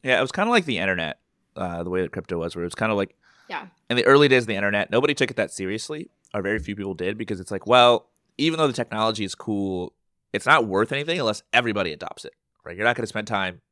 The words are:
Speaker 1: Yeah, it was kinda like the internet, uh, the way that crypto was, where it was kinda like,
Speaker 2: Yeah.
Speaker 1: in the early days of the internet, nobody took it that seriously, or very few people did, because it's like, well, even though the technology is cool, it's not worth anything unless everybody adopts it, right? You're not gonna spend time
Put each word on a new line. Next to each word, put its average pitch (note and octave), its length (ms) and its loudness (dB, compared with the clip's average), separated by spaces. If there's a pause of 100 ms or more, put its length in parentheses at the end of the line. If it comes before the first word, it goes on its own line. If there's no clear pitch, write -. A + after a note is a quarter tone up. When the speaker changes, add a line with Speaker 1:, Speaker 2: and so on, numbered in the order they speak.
Speaker 1:
Yeah, B2+ 160 2
it - 20 2
was C3 100 0
kinda G#3+ 200 0
like G#3+ 140 2
the A#2+ 140 -2
internet, F2 400 -2 (360)
uh, F2 280 -6
the F2 80 -6
way F#2 100 0
that F2 100 -2
crypto F2+ 280 -8
was, E2+ 160 -6
where F2 80 -6
it F2 40 -4
was - 80 -10
kinda A2 200 0
like, G2 200 -2 (320)
Speaker 2:
Yeah. F3 200 -10 (220)
Speaker 1:
in A#2+ 80 0
the A#2+ 80 2
early C#3+ 220 8
days C3 160 6
of G#2+ 40 -8
the G#2+ 80 -2
internet, G2+ 340 0
nobody C#3 240 2
took C3 160 0
it C3 80 -8
that G#2+ 140 -2
seriously, A2 580 -8 (240)
or G#2 80 -4
very G2+ 180 0
few G2+ 160 -8
people G2 200 -6
did, F#2 220 -4
because G#2 220 -6
it's F#2 120 -10
like, G2 160 -8
well, A#2+ 420 6 (280)
even D#3+ 200 0
though D#3 100 4
the B2+ 60 0
technology A2 520 -2
is F#2 100 -8
cool, F#2+ 580 -4 (400)
it's G2+ 140 -4
not C#3 180 6
worth G2+ 260 0
anything D3+ 280 -4
unless A2 240 -2 (100)
everybody G#2 400 2
adopts - 320 -12
it, - 80 -16 (300)
right? E2+ 120 -14
You're G2+ 100 -2
not A#2+ 100 4
gonna A2+ 100 -4
spend G#2+ 220 -8
time F#2+ 340 -4 (100)